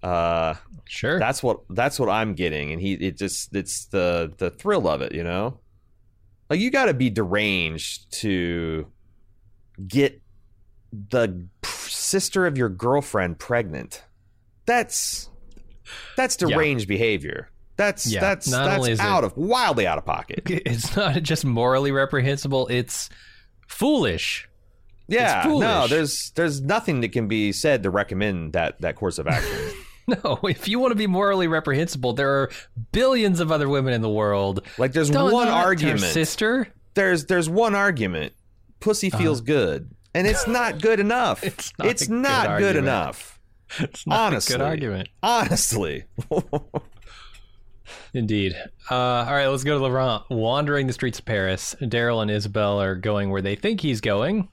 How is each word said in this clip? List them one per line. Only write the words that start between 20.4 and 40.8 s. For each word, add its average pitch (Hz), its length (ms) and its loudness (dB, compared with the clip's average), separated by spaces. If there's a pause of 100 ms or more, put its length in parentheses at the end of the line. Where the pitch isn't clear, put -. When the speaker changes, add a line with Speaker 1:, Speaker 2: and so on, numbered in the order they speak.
Speaker 2:
<laughs> - 40 -6
It's 120 480 -2
not 165 260 2
just 151 220 -2
morally 131 480 2
reprehensible, 135 720 2
it's 123 420 -2 (580)
foolish. 214 800 0 (600)
Speaker 1:
Yeah, 202 320 2
Speaker 2:
It's - 80 2
foolish. 302 180 4
Speaker 1:
no, 175 220 4
there's, 147 480 0
there's 151 260 0
nothing 170 400 0
that 113 120 -2
can 113 160 0
be 107 240 2
said 135 300 2
to 98 60 2
recommend 95 640 -2
that, 82 280 0
that 82 160 -2
course 92 200 -4
of 76 100 -4
action. - 500 -2
Speaker 2:
<laughs> - 40 -16 (240)
No, - 380 -2
if - 240 -2
you 220 120 0
wanna 247 160 2
be 214 120 0
morally 190 400 2
reprehensible, 147 640 0
there 139 180 0
are 139 200 2 (420)
billions 220 480 4
of 160 140 0
other 147 160 2
women 135 240 2
in 113 80 0
the 110 80 0
world. 101 500 2 (180)
Speaker 1:
Like, 131 140 0
there's 151 180 2
Speaker 2:
Don't - 220 4
Speaker 1:
one 240 160 4
Speaker 2:
not 175 140 2
her - 20 4
Speaker 1:
argument. 160 380 2
Speaker 2:
sister. 220 680 0 (260)
Speaker 1:
There's, 180 340 2
there's 175 200 2
one 208 260 2
argument. 117 600 0 (480)
Pussy 208 260 2
Speaker 2:
Uh-huh. 180 160 -2
Speaker 1:
feels 151 160 2
good. 113 520 0 (220)
And 180 140 2
it's - 180 2
not 226 360 0